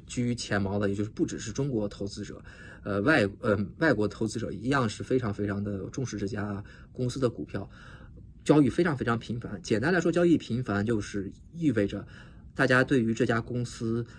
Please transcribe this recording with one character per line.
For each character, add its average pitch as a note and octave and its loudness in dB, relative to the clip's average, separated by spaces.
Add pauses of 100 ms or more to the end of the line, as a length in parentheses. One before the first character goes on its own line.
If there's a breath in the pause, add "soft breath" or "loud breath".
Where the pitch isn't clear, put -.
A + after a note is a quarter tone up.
居 A#2+ -2
前 G2+ -2
茅 G2 0
的， G#2 2
也 G2 0
就 G#2 0
是 G#2 -2
不 - 0
只 - -6
是 G#2+ -8
中 C#3 -2
国 G#2+ 0
投 - -8
资 G2+ -8
者， - -10 (440 loud breath)
呃， G2+ 0
外， A#2 4 (120)
呃， G#2+ 4 (200)
外 D#3+ 6
国 G#2+ 2
投 - -2
资 G#2+ -4
者 F#2+ -4
一 A2 -6
样 C3+ 4
是 G2+ -6
非 B2+ 2
常 G#2+ 0
非 G2+ -2
常 G2+ -2
的 G2+ -4 (100)
重 C3+ -4
视 G#2+ -6
这 G2+ -2
家 G2+ -4 (300 loud breath)
公 B2+ -2
司 - -6
的 B2+ 2
股 - -4
票， F#2+ -8 (760 loud breath)
交 D3+ 8
易 B2 6
非 F3 2
常 D#3+ 2
非 A#2+ -4
常 A#2 0
频 A#2 -6
繁。 E3+ -8
简 G#2+ 0
单 D3+ 2
来 F3+ 4
说， E3+ 2
交 F3 4
易 E3+ 6
频 A#2+ -2
繁 G2+ 0
就 A2+ 2
是 G2 -6 (200)
意 D#3+ 2
味 G2+ 4
着 G2+ -6 (480 loud breath)
大 C3+ 2
家 B2+ 6
对 C3+ 4
于 A2+ 2
这 A#2 2
家 A#2 2
公 A#2+ -2
司 A#2 -2 (120 loud breath)